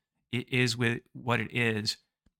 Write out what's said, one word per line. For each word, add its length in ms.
it 220
is 240
with 240
what 300
it 120
is. 440